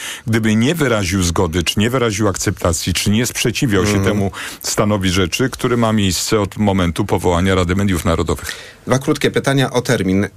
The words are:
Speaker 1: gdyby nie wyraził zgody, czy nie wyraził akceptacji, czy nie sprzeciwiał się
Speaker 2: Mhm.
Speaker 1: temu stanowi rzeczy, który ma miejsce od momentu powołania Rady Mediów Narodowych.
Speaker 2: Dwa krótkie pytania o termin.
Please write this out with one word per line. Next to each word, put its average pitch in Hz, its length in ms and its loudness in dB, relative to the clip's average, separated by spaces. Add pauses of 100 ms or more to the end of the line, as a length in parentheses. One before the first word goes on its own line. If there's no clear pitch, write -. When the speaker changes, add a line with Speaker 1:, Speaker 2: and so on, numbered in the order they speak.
(280)
Speaker 1:
gdyby 110 280 2
nie 123 200 2
wyraził 107 480 0
zgody, 85 400 0
czy - 160 -4
nie 107 100 4
wyraził 113 380 0
akceptacji, 92 680 -2
czy - 160 -2
nie 110 160 2
sprzeciwiał - 600 0
się 104 120 2
Speaker 2:
Mhm. 98 80 0
Speaker 1:
temu 104 260 0 (300)
stanowi 104 480 0
rzeczy, 95 400 0
który 120 280 -2
ma 113 160 2
miejsce 104 480 0
od 98 160 -4
momentu 95 480 0
powołania 95 500 2
Rady 90 200 2
Mediów 98 300 0
Narodowych. 82 460 -2 (360)
Speaker 2:
Dwa 127 120 2
krótkie 131 320 0
pytania 139 400 0
o 120 100 0
termin. 98 560 2